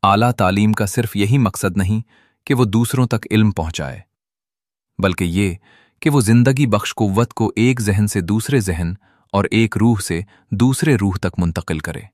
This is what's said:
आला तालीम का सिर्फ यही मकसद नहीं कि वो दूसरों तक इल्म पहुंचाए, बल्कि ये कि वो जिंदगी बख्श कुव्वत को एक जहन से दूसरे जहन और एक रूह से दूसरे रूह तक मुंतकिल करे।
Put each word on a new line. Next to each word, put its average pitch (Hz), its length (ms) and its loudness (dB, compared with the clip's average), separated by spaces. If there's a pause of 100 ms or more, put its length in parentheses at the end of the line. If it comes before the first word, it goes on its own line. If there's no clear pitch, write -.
आला 107 280 2
तालीम 101 400 2
का 107 140 -2
सिर्फ 110 300 -4
यही 104 220 2
मकसद 98 380 0
नहीं 101 260 0 (440)
कि 143 80 0
वो 123 100 2
दूसरों 117 420 0
तक 113 140 -2 (100)
इल्म 107 220 4
पहुंचाए, 78 520 -8 (960)
बल्कि 92 240 -2
ये 90 340 -2 (440)
कि 156 80 2
वो 143 120 2
जिंदगी 123 440 4
बख्श 107 260 -2
कुव्वत 107 400 0
को 110 260 -2
एक 120 220 2
जहन 104 260 0
से 101 160 -2
दूसरे 113 380 0
जहन 90 380 -4 (360)
और 101 120 2
एक 110 300 0
रूह 113 220 2
से 90 260 -6 (300)
दूसरे 131 420 2
रूह 98 200 0
तक 92 220 -4
मुंतकिल 85 420 -2
करे। 85 340 -12